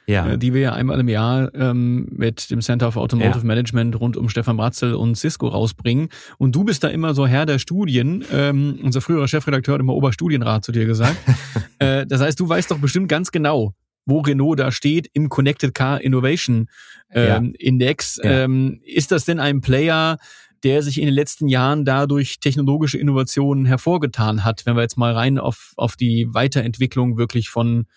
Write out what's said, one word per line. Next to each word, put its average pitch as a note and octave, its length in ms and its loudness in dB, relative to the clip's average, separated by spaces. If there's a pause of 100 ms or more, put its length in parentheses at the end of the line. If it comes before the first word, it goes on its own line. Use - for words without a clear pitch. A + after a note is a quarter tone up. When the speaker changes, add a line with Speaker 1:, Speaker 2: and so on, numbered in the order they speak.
Speaker 1:
Ja. G2+ 240 2
Speaker 2:
äh, A#2+ 80 0
die B2 160 0
wir C3+ 80 2
ja B2+ 100 0
einmal C3 260 -2
im B2 100 2
Jahr, A#2+ 460 0
ähm, B2 560 0
mit - 400 -4
dem A#2 120 -2
Center A#2+ 260 0
of A2+ 80 -4
Automotive A#2+ 440 2
Speaker 1:
Ja. A2+ 40 -4
Speaker 2:
Management A#2 560 0
rund A#2+ 160 -2
um A#2+ 140 -2
Stefan A#2 260 0
Bratzel A#2 380 -2
und A2+ 220 0
Cisco D3 320 -4
rausbringen. A#2 600 -2 (300)
Und C3 180 2
du F#3 80 2
bist G3+ 200 0
da D3+ 40 0
immer D#3+ 240 -2
so C#3 140 2
Herr C3+ 180 2
der D3 140 0
Studien, E3 720 -2
ähm, C#3+ 500 0
unser C3 200 0
früherer D3+ 260 0
Chefredakteur C#3 460 -2
hat C#3+ 80 0
immer C3 120 0
Oberstudienrat B2 680 0
zu A2+ 80 -8
dir A2+ 140 0
gesagt. A#2 300 2 (100)
Speaker 1:
<laughs> - 520 -2
Speaker 2:
Äh, C#3 280 0
das C3+ 160 0
heißt, D3 180 0
du F3+ 80 0
weißt E3+ 220 -2
doch D#3+ 80 -2
bestimmt D3+ 300 0
ganz D#3+ 220 -2
genau, D3 440 0 (320)
wo C#3+ 140 2
Renault C#3+ 380 2
da C3 140 0
steht D3+ 400 0
im D3 160 0
Connected C#3 460 0
Car C3+ 260 0
Innovation, C3 680 0 (420)
ähm, A#2 160 2
Speaker 1:
Ja. A2 320 2
Speaker 2:
Index. B2+ 640 0
Speaker 1:
Ja. C3 220 2
Speaker 2:
Ähm, C3 420 0
ist - 260 -2
das E3 140 0
denn E3+ 120 0
ein C#3+ 220 0
Player, D#3+ 560 2 (480)
der C#3 180 2
sich C#3+ 160 -4
in D3+ 60 0
den C#3+ 100 2
letzten D3 320 -2
Jahren C3+ 380 2
dadurch C#3 560 0
technologische C#3+ 580 0
Innovationen C#3 640 0
hervorgetan B2+ 800 0
hat, A2+ 220 -2
wenn A#2+ 80 2
wir A#2 80 2
jetzt A#2 160 -2
mal A#2+ 140 2
rein B2+ 260 2
auf, - 380 -6
auf - 180 -2
die A#2 380 0
Weiterentwicklung B2 840 0
wirklich A2+ 320 -2
von, A#2 380 0 (100)